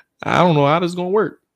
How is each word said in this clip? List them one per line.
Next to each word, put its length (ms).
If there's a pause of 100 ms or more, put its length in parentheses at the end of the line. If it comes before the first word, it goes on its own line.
(220)
I 160
don't 180
know 100
how 140
this 140
gonna 160
work. 320 (140)